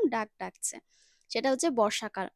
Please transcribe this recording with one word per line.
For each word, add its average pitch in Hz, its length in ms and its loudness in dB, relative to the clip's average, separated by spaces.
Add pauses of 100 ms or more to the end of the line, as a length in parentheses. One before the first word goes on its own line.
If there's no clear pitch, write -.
ডাক 226 200 -2 (100)
ডাকছে। - 400 -8 (500)
সেটা 254 220 2
হচ্ছে 262 180 2
বর্ষাকাল। 214 680 0